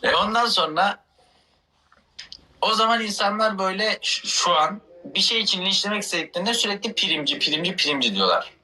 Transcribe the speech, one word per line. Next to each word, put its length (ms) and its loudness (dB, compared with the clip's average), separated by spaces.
E, 120 2
ondan 300 2
sonra 580 0
o 120 2
zaman 280 4
insanlar 580 0
böyle 420 -2
ş-, 260 -4
şu 280 2
an 260 2
bir 160 -6
şey 220 2
için 240 -2
linçlemek 380 0
istediklerinde 500 -4
sürekli 420 -2
primci, 440 -2
primci, 360 -2
primci 400 0
diyorlar. 380 0